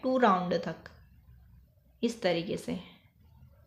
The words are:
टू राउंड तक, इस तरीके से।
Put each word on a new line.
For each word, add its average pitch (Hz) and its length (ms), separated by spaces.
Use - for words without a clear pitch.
टू 262 160
राउंड 185 420
तक, - 300
इस 233 200
तरीके 170 360
से। 175 200